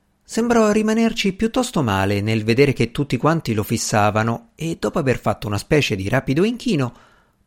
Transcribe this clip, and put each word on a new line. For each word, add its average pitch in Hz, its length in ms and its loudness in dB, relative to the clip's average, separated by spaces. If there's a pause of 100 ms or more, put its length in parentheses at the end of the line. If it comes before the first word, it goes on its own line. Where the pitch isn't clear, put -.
(280)
Sembrò 226 440 2
rimanerci 220 640 0
piuttosto 226 480 -2
male 101 380 0
nel 110 240 0
vedere 127 280 4
che 117 180 -2
tutti 139 260 -2
quanti 147 380 0
lo 107 80 0
fissavano 110 920 0
e, 165 220 -6
dopo - 200 -4
aver 135 200 0
fatto - 280 -4
una 104 100 -2
specie 131 400 0
di 95 120 -6
rapido 135 360 0
inchino, 214 500 -2 (520)